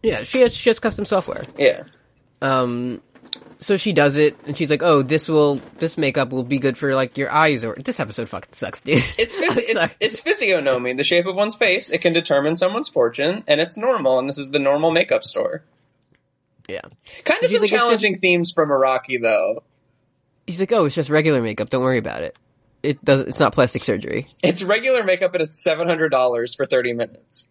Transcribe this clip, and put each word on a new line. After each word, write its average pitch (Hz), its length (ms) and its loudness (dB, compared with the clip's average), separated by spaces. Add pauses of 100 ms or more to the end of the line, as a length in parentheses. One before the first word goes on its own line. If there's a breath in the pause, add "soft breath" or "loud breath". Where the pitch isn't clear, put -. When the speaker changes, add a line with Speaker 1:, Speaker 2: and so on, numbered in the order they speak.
Speaker 1:
Yeah, 147 220 0
she - 180 0
has, 233 120 4
she - 160 0
has 226 100 0
custom 208 260 -4
software. - 380 -2 (140)
Speaker 2:
Yeah. - 260 2 (580)
Speaker 1:
Um, 123 600 -2 (580)
so 202 180 0
she 208 160 -2
does 147 240 4
it, 151 180 4 (100)
and 143 120 -8
she's 151 120 -2
like, 147 140 0
"Oh, 156 180 4
this 147 280 -2
will, 147 320 2 (160)
this 165 200 -4
makeup 135 360 0
will 127 100 -2
be 131 140 -2
good 135 200 -2
for, 139 160 -2
like, 131 240 -2
your 139 140 -4
eyes," 151 320 2
or, 113 120 -6
this 151 260 -6
episode 113 260 -8
fucking - 240 -12
sucks, - 300 -10
dude. 139 200 2 (100)
<laughs> - 60 -8
Speaker 2:
It's 226 200 -2
phys-, 370 140 0
Speaker 1:
I'm 220 80 0
Speaker 2:
it's, 240 120 -4
Speaker 1:
sorry. 170 180 0 (120)
Speaker 2:
it's 214 180 -2
physiognomy, 151 760 0
the 139 120 -2
shape 175 200 2
of 185 100 -6
one's 208 200 0
face. 190 340 0
It 170 120 -2
can 175 100 2
determine 160 460 2
someone's 202 320 -2
fortune, 143 580 0
and 151 140 4
it's 175 160 -4
normal, 202 420 0
and 131 80 -2
this 139 100 -6
is 135 120 -8
the 143 100 0
normal 147 320 2
makeup 165 320 2
store. - 400 -6 (1040)
Speaker 1:
Yeah. - 140 -10 (420 loud breath)
Speaker 2:
Kinda 381 200 0
Speaker 1:
So 494 40 2
she's - 40 2
Speaker 2:
some 440 100 2
Speaker 1:
like, - 20 2
"It's 202 80 2
just," 233 100 2
Speaker 2:
challenging 214 360 2
themes 175 340 2
from 151 200 0
Iraqi, 131 480 0
though. 107 440 0 (840)
Speaker 1:
She's 175 100 -10
like, 190 140 0
"Oh, 214 100 4
it's 143 120 0
just 147 140 -2
regular 151 320 2
makeup. 107 280 -4
Don't 127 140 0
worry 127 140 2
about 67 260 -4
it. - 120 -8 (460)
It 143 240 -4
doesn't, 135 240 4
it's - 100 -10
not 135 140 4
plastic 123 320 0
surgery." 110 420 -2 (160)
Speaker 2:
It's 175 180 2
regular 226 440 0
makeup, 180 300 0
and 170 80 0
it's 156 200 0
seven 165 240 0
hundred 160 220 0
dollars 123 440 0
for 135 120 -2
thirty 123 260 0
minutes. - 600 -8